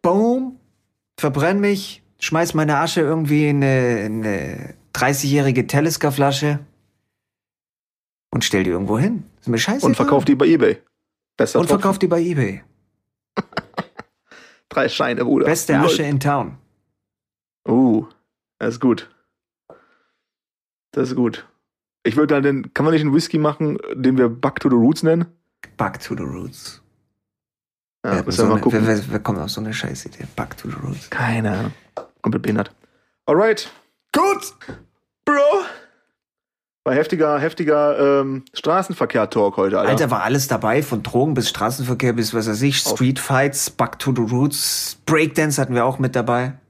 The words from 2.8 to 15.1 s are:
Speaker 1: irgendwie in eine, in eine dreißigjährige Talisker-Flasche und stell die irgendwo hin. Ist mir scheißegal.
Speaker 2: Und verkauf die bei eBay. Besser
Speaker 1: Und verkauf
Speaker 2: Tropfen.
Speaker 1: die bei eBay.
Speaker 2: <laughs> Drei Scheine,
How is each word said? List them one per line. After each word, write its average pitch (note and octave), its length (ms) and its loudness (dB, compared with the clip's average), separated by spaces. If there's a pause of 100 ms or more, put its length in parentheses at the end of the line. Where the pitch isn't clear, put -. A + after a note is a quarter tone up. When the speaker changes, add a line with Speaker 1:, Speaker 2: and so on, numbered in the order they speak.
Speaker 1:
irgendwie D3+ 480 2
in C#3+ 80 2
eine, B2+ 500 2
in A2 180 -4
eine D#2+ 500 -6 (180)
dreißigjährige C#3 720 0
Talisker-Flasche C#3+ 960 0 (1700)
und - 140 -2
stell F#2+ 180 2
die F#2 80 0
irgendwo G2+ 300 0
hin. G3+ 240 0 (160)
Ist - 80 -8
mir A#2 100 0
scheißegal. G3+ 320 0
Speaker 2:
Und A2+ 60 2
verkauf C#3+ 280 2
die C#3+ 120 4
bei C#3 100 2
eBay. C#3+ 340 4 (560)
Besser - 220 0
Speaker 1:
Und F3 80 2
verkauf G3 320 0
Speaker 2:
Tropfen. - 20 -8
Speaker 1:
die F#3+ 60 2
bei E3+ 160 2
eBay. C#3 400 -2 (760)
Speaker 2:
<laughs> G3+ 60 -4 (1300)
Drei - 200 0
Scheine, B2 360 -2